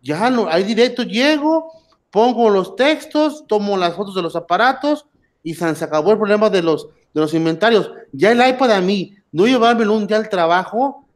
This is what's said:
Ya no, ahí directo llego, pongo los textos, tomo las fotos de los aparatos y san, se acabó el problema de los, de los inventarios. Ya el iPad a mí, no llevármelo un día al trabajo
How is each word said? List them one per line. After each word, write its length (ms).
Ya 280
no, 180
ahí 160
directo 380
llego, 680
pongo 380
los 260
textos, 720
tomo 300
las 180
fotos 200
de 80
los 120
aparatos 720
y 120
san, 220
se 80
acabó 280
el 40
problema 320
de 140
los, 260
de 80
los 140
inventarios. 580
Ya 200
el 60
iPad 340
a 80
mí, 340
no 160
llevármelo 460
un 140
día 100
al 140
trabajo 760